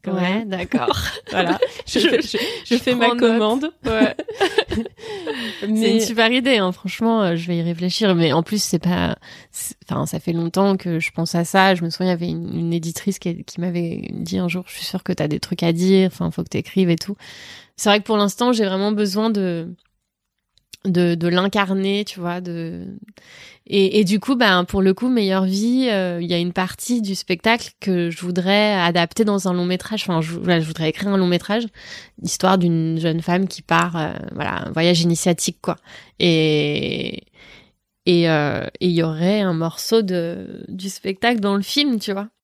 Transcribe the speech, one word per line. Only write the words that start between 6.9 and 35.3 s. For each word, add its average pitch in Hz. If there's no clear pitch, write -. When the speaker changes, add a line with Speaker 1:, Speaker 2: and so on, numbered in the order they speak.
Speaker 2:
euh, 170
je 170
vais 175
y 165
réfléchir. 175
Mais 165
en 165
plus, 208
c'est -
pas, -
c'est, -
enfin, 135
ça 156
fait 170
longtemps 185
que 170
je -
pense 170
à 170
ça. 190
Je 170
me 170
souviens, 185
il -
y 180
avait 170
une, 165
une 170
éditrice 170
qui, 170
qui -
m'avait 170
dit 175
un 180
jour, « 180
Je -
suis -
sûre -
que 185
t'as 156
des 147
trucs -
à 170
dire. 190
Enfin, 170
faut 165
que -
t'écrives 185
et 165
tout. » 202
C'est 214
vrai 208
que 196
pour 220
l'instant, 226
j'ai 220
vraiment 196
besoin 208
de, 175
de, 175
de 170
l'incarner, 190
tu -
vois, 175
de, 175
et, 196
et 214
du 190
coup, 269
ben, 190
pour 190
le 190
coup, 247
Meilleure 190
Vie, 233
euh, 185
il 175
y 175
a 175
une 170
partie 220
du 196
spectacle 226
que 175
je 165
voudrais 190
adapter 175
dans 196
un 180
long 180
métrage. 185
Enfin, 165
je, 165
voilà, 175
je 156
voudrais 160
écrire 196
un 196
long 185
métrage, 202
l'histoire 190
d'une 165
jeune 165
femme 180
qui -
part, 170
euh, 156
voilà, -
un 156
voyage 165
initiatique, 170